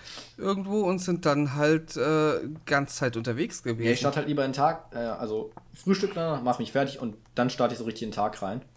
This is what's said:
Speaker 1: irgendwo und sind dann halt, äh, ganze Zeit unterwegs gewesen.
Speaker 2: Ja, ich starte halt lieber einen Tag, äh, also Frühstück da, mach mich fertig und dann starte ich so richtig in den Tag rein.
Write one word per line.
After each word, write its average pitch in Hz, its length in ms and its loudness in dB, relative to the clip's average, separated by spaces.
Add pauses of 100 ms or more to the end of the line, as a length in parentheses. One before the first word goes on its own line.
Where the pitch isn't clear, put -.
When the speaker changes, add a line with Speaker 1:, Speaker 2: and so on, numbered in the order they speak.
(360)
Speaker 1:
irgendwo 196 440 -2
und 185 180 2
sind 180 280 -2
dann 143 280 2
halt, 156 420 2
äh, 151 440 2 (260)
ganze 143 300 2
Zeit 120 200 0
unterwegs 120 460 -2
gewesen. 117 240 -2
Speaker 2:
Ja, 120 60 6
ich 127 80 2
starte 139 160 2
halt 143 120 0
lieber 143 140 2
einen 135 100 0
Tag, 147 400 2
äh, 120 60 -8
also 110 540 -4 (220)
Frühstück 190 400 0
da, 165 280 -2
mach 123 160 2
mich 113 140 -4
fertig 135 280 0
und 113 160 -6 (200)
dann 123 140 2
starte 117 240 2
ich 110 40 -8
so 117 60 -8
richtig 113 180 -6
in 110 80 -4
den 98 60 -10
Tag 104 260 0
rein. 101 200 -4 (140)